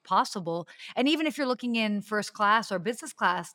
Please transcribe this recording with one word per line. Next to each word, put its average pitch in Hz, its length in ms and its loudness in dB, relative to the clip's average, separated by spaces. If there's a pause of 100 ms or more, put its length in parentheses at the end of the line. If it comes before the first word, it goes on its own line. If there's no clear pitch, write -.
possible. 175 640 0 (300)
And 254 120 4
even 311 180 2
if 302 100 -2
you're 285 100 0
looking 247 300 -2
in 214 240 0
first 208 320 -4
class 214 400 2
or 185 60 0
business 226 340 -6
class, 180 420 -2